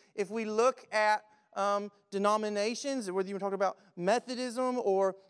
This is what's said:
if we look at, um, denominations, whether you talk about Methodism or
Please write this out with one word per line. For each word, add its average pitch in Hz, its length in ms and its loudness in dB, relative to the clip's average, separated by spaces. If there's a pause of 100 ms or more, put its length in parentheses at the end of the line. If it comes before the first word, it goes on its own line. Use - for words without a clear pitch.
(140)
if 190 160 -4
we 220 160 -4
look 226 440 2
at, 214 360 2 (280)
um, 202 360 0 (200)
denominations, 214 1000 0
whether 185 180 -2
you 196 100 -8
talk 196 140 -4
about 196 260 0 (180)
Methodism 247 880 -2
or 190 320 2 (140)